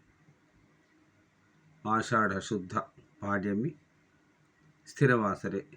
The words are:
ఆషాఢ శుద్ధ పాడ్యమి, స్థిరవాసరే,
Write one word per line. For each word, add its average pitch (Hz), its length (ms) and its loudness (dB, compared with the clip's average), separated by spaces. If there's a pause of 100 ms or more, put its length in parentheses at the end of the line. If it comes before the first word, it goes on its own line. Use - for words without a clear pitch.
(1900)
ఆషాఢ 107 540 2
శుద్ధ 95 360 -6 (480)
పాడ్యమి, 101 520 -2 (1120)
స్థిరవాసరే, 104 800 2 (120)